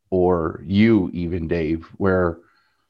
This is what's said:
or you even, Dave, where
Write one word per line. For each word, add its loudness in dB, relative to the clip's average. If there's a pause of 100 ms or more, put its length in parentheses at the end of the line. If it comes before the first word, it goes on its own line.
or 0
you 2
even, -6
Dave, -4 (120)
where 0 (500)